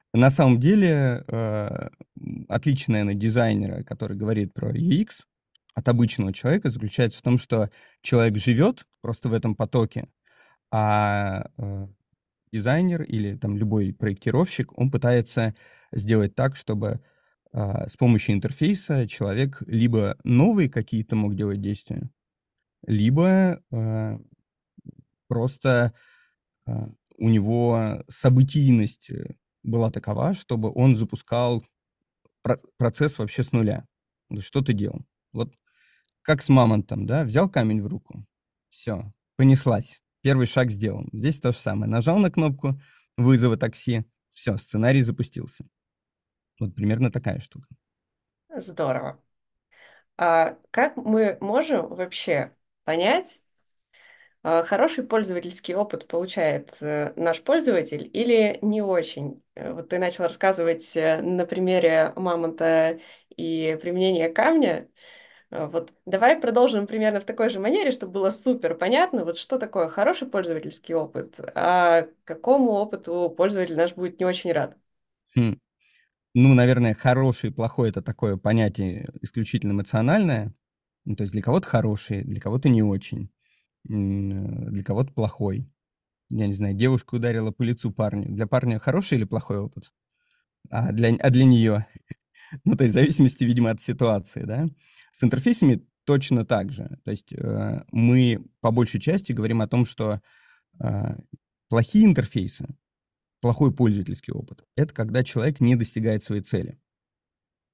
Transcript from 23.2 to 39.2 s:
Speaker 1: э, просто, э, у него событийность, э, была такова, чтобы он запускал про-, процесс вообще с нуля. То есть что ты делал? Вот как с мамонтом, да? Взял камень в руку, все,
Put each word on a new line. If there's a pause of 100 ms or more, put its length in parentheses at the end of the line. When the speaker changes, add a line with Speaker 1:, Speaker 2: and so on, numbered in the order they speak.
Speaker 1:
э, (1080)
просто, (720)
э, (280)
у
него
событийность,
э, (260)
была
такова,
чтобы
он
запускал (800)
про-, (160)
процесс
вообще
с
нуля. (420)
То
есть
что
ты
делал? (260)
Вот (680)
как
с
мамонтом,
да?
Взял
камень
в
руку, (420)
все, (240)